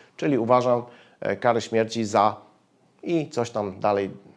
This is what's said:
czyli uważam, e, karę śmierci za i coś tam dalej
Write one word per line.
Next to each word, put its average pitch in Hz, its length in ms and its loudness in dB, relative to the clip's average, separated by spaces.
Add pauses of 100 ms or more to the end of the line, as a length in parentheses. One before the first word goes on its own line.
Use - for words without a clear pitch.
(180)
czyli 151 200 0
uważam, 120 460 2 (360)
e, 101 160 -2
karę 117 260 0
śmierci 113 440 -2
za 104 300 2 (680)
i 165 260 -2
coś 120 200 -4
tam 101 300 -6
dalej 101 300 0 (280)